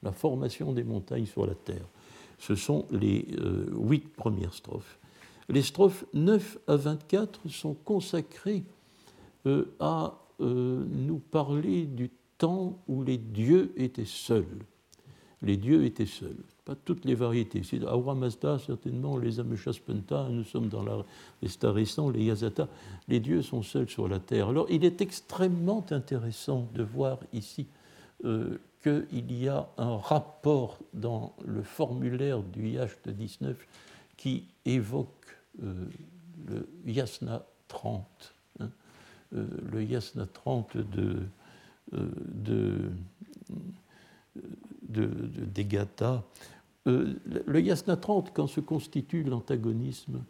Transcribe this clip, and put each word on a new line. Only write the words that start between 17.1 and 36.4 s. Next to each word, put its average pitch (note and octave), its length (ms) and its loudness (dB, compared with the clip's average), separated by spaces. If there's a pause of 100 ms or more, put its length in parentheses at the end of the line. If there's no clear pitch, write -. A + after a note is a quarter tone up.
variétés. A#2 480 0
C'est B2 200 -2
Ahura B2 300 2
Mazda, C3 460 0
certainement, B2+ 580 -4
les A#2 220 0
Ameshaspenta, A#2+ 880 -2
nous A#2+ 140 -2
sommes A#2 240 -2
dans G#2 160 -2
la, G#2 200 -2 (380)
les - 60 -4
Star G#2+ 260 2
récents, A2 380 2
les A2 140 2
Yasata. G#2+ 420 2 (400)
Les A#2+ 120 4
dieux D3 220 2
sont A#2+ 220 -2
seuls B2+ 260 0
sur G2+ 180 -2
la F#2+ 120 2
terre. G#2 300 2
Alors, C#3 200 2
il E3+ 160 4
est F3 160 4
extrêmement F#3 880 0
intéressant B2 840 -2
de A#2 80 0
voir C3 340 0 (160)
ici, A#2+ 320 -6 (580)
euh, A2+ 360 0 (240)
qu'il C#3+ 480 2
y B2 160 0
a C#3+ 200 0 (120)
un A#2 180 0
rapport D3 800 2 (160)
dans A2+ 400 -4 (100)
le G#2+ 200 -4
formulaire B2+ 800 -2
du G#2 260 -4
Yacht B2 400 -4
dix-neuf A#2+ 580 -6 (500)
qui - 280 -4 (200)
évoque, B2 720 -2 (260)
euh, G2 100 -4 (760)